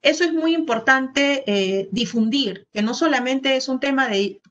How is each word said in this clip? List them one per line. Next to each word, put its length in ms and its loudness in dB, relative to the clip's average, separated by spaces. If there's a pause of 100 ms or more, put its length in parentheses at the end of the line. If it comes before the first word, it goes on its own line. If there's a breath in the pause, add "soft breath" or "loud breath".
Eso 220 2
es 100 0
muy 220 0
importante, 880 0
eh, 460 0
difundir, 800 -2
que 80 -2
no 140 0
solamente 600 0
es 120 -2
un 120 -2
tema 280 0
de 440 -2